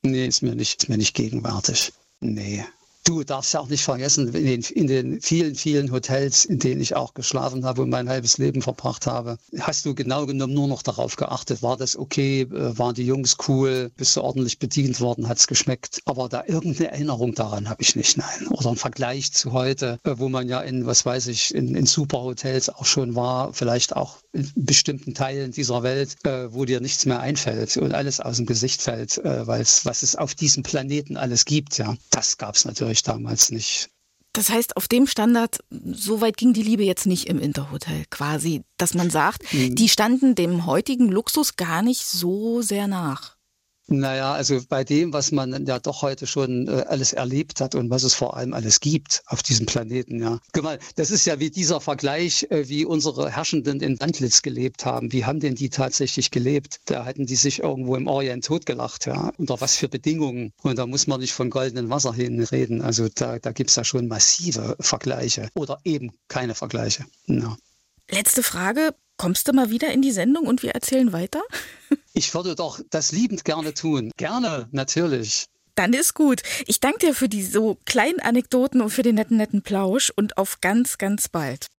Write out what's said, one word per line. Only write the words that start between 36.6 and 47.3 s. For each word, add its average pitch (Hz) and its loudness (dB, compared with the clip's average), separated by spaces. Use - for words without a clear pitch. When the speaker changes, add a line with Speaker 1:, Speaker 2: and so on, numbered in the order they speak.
Speaker 2:
Liebe 214 4
jetzt 190 2
nicht 180 2
im 180 0
Interhotel 143 -4
quasi, 151 -2
dass 175 0
man 175 2
sagt, 156 2
Speaker 1:
Mhm. 127 2
Speaker 2:
die 226 4
standen 247 4
dem 175 2
heutigen 226 2
Luxus 226 0
gar 170 -2
nicht 247 0
so 202 0
sehr 202 0
nach. 170 -4
Speaker 1:
Naja, 135 2
also 139 0
bei 135 0
dem, 151 2
was 147 0
man 135 -2
ja 131 0
doch 139 -4
heute 135 -2
schon, 127 0
äh, 131 0
alles 131 0
erlebt 135 -2